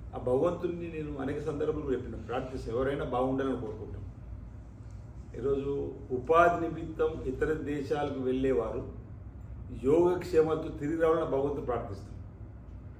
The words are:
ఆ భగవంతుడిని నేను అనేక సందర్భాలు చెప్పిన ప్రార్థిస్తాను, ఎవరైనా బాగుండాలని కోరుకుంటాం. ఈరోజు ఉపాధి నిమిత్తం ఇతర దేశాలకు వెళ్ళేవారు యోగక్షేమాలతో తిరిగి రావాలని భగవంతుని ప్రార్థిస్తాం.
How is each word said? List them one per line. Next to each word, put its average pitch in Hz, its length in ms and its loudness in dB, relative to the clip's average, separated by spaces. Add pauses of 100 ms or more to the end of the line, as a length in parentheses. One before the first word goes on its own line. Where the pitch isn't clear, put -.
(140)
ఆ 143 40 -6
భగవంతుడిని 170 760 2
నేను 147 240 -4
అనేక 135 220 -2
సందర్భాలు 143 520 0
చెప్పిన 113 220 -2
ప్రార్థిస్తాను, 120 640 -4
ఎవరైనా 143 280 0
బాగుండాలని 131 560 0
కోరుకుంటాం. 101 400 -8 (1400)
ఈరోజు 139 540 0 (180)
ఉపాధి 165 580 6
నిమిత్తం 156 540 -2
ఇతర 143 300 0
దేశాలకు 143 680 -2
వెళ్ళేవారు 127 800 0 (840)
యోగక్షేమాలతో 160 840 6
తిరిగి 147 320 -2
రావాలని 160 240 6
భగవంతుని 139 420 0
ప్రార్థిస్తాం. - 480 -4 (840)